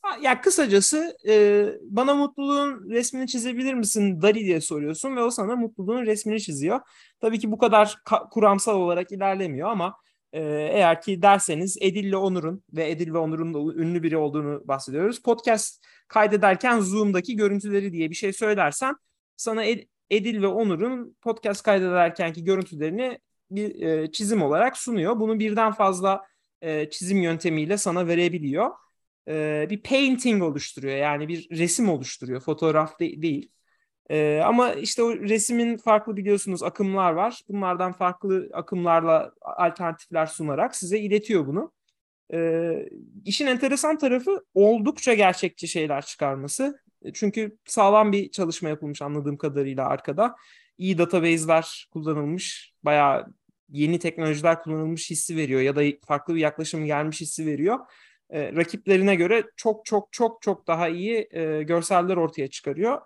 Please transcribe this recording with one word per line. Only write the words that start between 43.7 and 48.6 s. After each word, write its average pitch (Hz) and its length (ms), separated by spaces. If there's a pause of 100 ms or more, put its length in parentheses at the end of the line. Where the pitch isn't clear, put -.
tarafı 262 460 (100)
oldukça 220 600
gerçekçi 185 540
şeyler 147 380
çıkarması. 147 720 (240)
E, - 100
çünkü 214 440 (100)
sağlam 208 460
bir 202 180
çalışma 170 380